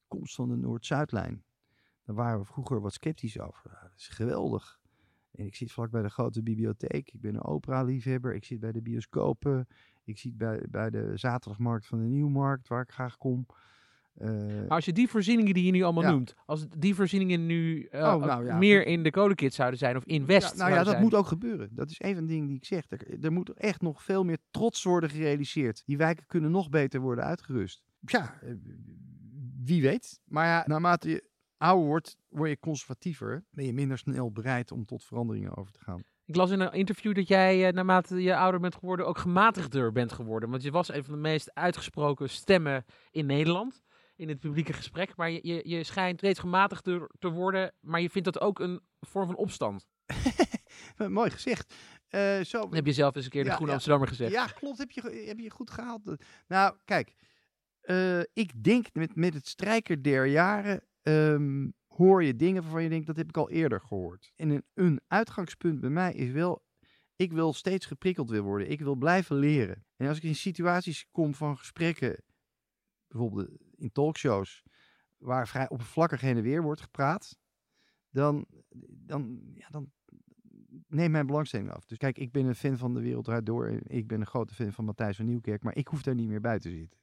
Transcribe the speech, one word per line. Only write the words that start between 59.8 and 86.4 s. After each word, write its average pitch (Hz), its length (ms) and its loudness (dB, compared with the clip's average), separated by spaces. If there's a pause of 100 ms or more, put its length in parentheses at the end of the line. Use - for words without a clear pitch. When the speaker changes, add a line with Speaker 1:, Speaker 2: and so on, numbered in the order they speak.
Speaker 1:
der 135 240 4
jaren, 190 560 2 (200)
ehm, 147 680 2 (180)
hoor 185 360 8
je 135 120 2
dingen 175 260 2
waarvan 160 220 -4
je 165 60 0
denkt, 160 180 -2
"Dat 160 80 -6
heb 160 140 -4
ik - 80 -4
al 151 120 0
eerder 139 320 0
gehoord." 90 540 -8
En 160 140 -2
een, 143 140 0 (100)
een 175 340 4
uitgangspunt 175 720 -2
bij 127 100 -2
mij 175 240 0
is 123 180 -4
wel, 165 340 -2 (500)
ik 180 160 -2
wil 160 220 2
steeds 190 320 -2
geprikkeld 151 440 -2
weer 110 120 0
worden. 101 280 -2
Ik 147 120 -4
wil 143 140 -2
blijven 165 400 2
leren. 139 500 0 (100)
En 131 120 -4
als 156 100 -2
ik 160 60 -12
in 160 120 -2
situaties 175 760 -4
kom 151 220 0
van 147 240 -4
gesprekken, - 680 -4 (840)
bijvoorbeeld 107 420 -6 (260)
in - 160 -10
talkshows, 139 720 0 (540)
waar 123 300 -4
vrij 127 220 -4
oppervlakkig 139 520 -2
heen 131 160 2
en 113 60 0
weer 143 180 0
wordt 151 200 -4
gepraat, - 560 -4 (720)
dan, 147 360 0 (440)
dan, 127 500 -10 (140)
ja, - 160 -20
dan 147 220 -12 (960)
neemt 160 240 2
mijn 151 140 2
belangstelling 131 460 -2
af. - 140 -14
Dus 110 120 -14
kijk, 131 200 -2
ik 127 140 -8
ben 135 140 2
een 123 100 0
fan 135 220 -2
van 123 160 -4
De 120 80 -2
Wereld 120 240 -4
Draait 117 200 -2
Door 113 220 -2
en 110 160 -4
ik 117 240 -6
ben 110 120 -4
een 107 80 -2
grote 110 260 -4
fan 107 180 -4
van 110 140 -6
Matthijs 104 300 -4
van 110 100 -6
Nieuwkerk, 113 380 -4
maar 113 120 -4
ik 143 120 -4
hoef 147 160 -6
daar 131 120 0
niet 117 120 -2
meer 107 140 -4